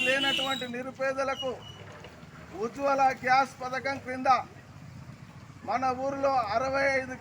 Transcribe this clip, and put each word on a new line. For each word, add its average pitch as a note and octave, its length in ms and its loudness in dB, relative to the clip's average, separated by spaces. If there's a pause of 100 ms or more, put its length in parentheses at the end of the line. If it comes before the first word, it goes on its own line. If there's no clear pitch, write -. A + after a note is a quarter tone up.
లేనటువంటి C4+ 680 2
నిరుపేదలకు C4 760 -2 (1120)
ఉజ్వల C4+ 380 2 (220)
గ్యాస్ C4 360 6
పథకం C4 440 -4
క్రింద B3+ 260 0 (1400)
మన B3+ 140 2 (200)
ఊరిలో C#4 300 2 (220)
అరవై C4+ 280 2 (140)
ఐదు B3+ 220 -4